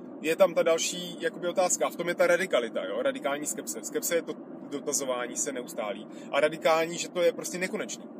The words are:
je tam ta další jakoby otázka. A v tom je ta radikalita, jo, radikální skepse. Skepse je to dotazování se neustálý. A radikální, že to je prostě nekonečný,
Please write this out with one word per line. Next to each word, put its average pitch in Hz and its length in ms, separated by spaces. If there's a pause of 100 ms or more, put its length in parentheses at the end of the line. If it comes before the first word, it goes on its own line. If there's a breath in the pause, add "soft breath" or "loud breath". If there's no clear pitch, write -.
(200)
je 160 160
tam 180 180
ta 175 80
další 170 580
jakoby 170 280
otázka. 175 380
A 127 40
v - 60
tom 170 120
je 175 60
ta 175 120
radikalita, 127 580
jo, 101 180
radikální 139 440
skepse. 127 360
Skepse 147 320
je 165 80
to 151 120 (360)
dotazování 131 640
se 143 160
neustálý. 110 540 (240 loud breath)
A 139 100
radikální, 165 580
že - 100
to 175 140
je 170 100
prostě 165 260
nekonečný, 185 460 (160)